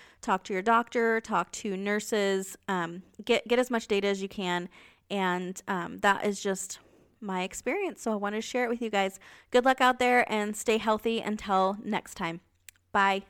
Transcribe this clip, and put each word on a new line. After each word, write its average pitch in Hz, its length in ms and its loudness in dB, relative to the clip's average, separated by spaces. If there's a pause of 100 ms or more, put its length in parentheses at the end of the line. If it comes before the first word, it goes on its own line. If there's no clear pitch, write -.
(220)
Talk 190 220 0
to 208 100 -6
your 185 80 0
doctor, 226 600 2
talk 185 320 -2
to 196 220 -6
nurses, 202 800 -2 (100)
um, 175 340 -4 (220)
get, - 240 0
get 240 100 2
as 254 140 2
much 226 160 -2
data 202 200 0
as 196 140 0
you 196 60 -6
can. 180 420 -4 (400)
And, 185 580 -2
um, 175 320 -4
that 202 260 2
is 202 160 -2
just - 380 -4 (400)
my 185 240 -4
experience. 285 580 -6
So 226 100 -2
I 214 40 0
wanted 202 220 -2
to 226 40 -4
share 247 240 -2
it 226 40 0
with 240 120 -4
you 220 100 -4
guys. 196 260 0 (320)
Good 247 160 4
luck 262 160 4
out 254 160 4
there 247 340 4
and 214 240 -2
stay 220 220 2
healthy 220 420 0
until 202 640 0
next - 340 -6
time. 170 260 -6 (500)
Bye, 196 380 4